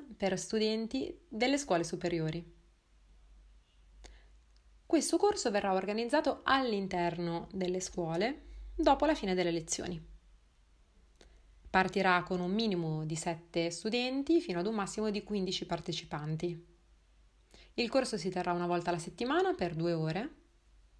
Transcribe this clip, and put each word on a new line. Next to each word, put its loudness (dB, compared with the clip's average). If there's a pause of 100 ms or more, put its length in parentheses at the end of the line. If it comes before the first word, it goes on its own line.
(160)
per 0
studenti -2 (140)
delle 2
scuole 2
superiori. -2 (2500)
Questo 4
corso 2
verrà 2
organizzato 2
all'interno 0
delle -2
scuole -2 (300)
dopo 6
la 4
fine 0
delle 2
lezioni. -4 (1700)
Partirà 4
con 0
un 0
minimo 0
di -4
sette -2
studenti 0
fino -2
ad 0
un 0
massimo -2
di -2
quindici -2
partecipanti. -4 (1040)
Il 0
corso 0
si -2
terrà -2
una 0
volta 0
alla 0
settimana 0
per -4
due 0
ore, -2 (720)